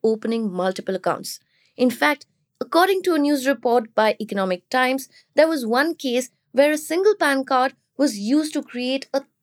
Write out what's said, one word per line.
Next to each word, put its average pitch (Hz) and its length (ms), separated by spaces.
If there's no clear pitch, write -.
opening 220 500
multiple 185 440
accounts. - 420
In 247 140
fact, 294 360
according 370 440
to 359 100
a 320 40
news 285 280
report 247 480
by 214 260
Economic 190 500
Times, 262 380
there 311 120
was 285 180
one 269 280
case 254 360
where 285 220
a 302 60
single 381 360
pan 277 300
card 262 300
was 254 220
used 285 360
to 294 80
create 262 520
a 269 80